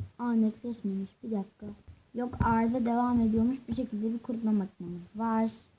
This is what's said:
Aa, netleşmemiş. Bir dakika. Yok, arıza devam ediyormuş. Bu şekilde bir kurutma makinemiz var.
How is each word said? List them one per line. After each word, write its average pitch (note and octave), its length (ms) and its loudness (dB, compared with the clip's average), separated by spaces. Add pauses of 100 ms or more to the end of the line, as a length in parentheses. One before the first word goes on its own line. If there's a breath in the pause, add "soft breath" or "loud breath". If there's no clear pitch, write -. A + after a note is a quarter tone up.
(180)
Aa, A#3+ 140 -2
netleşmemiş. A3 800 0 (120)
Bir A#3 80 -8
dakika. G3+ 360 -6 (480)
Yok, B3 200 -4 (100)
arıza A3+ 420 2
devam A#3+ 340 2
ediyormuş. A3+ 360 4 (120)
Bu A3+ 60 -2
şekilde A3 380 -2
bir A#3 60 -4
kurutma A3+ 340 -2
makinemiz F3 640 -4
var. A3+ 340 0 (280)